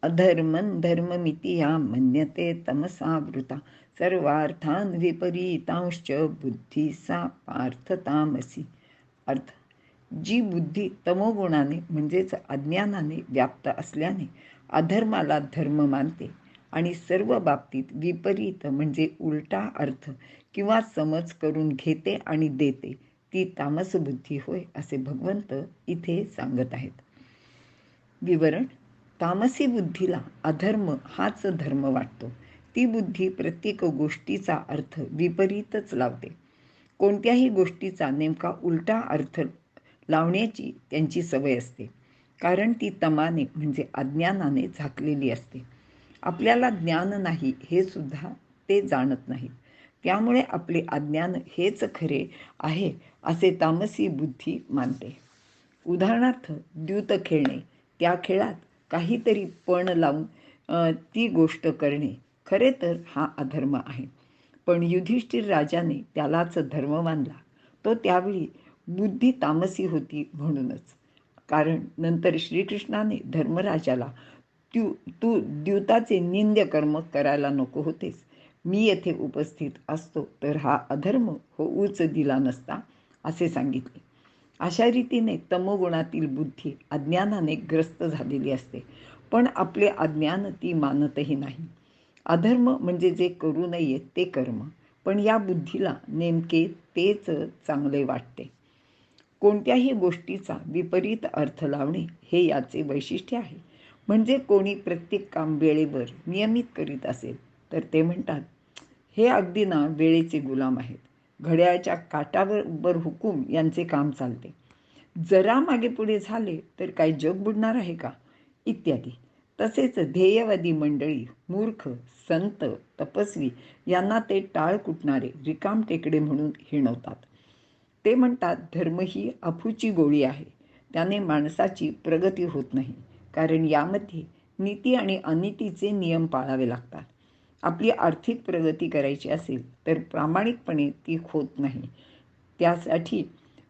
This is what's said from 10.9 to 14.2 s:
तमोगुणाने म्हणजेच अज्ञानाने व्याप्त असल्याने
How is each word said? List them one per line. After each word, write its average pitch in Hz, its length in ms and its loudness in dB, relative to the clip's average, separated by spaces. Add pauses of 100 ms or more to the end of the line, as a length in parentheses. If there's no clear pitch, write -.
तमोगुणाने 180 720 2 (100)
म्हणजेच 165 420 0 (180)
अज्ञानाने 160 680 -2 (100)
व्याप्त 127 480 0
असल्याने 165 520 -4 (400)